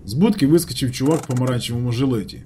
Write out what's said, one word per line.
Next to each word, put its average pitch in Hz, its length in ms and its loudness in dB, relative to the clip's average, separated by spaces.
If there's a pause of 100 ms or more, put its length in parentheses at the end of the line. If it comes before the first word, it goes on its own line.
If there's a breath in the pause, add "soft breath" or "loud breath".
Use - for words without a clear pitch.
З 101 80 -8
будки 180 340 2
вискочив 143 440 2
чувак 151 300 0
в - 60 -12
помаранчевому 123 640 -2
жилеті, 120 540 -2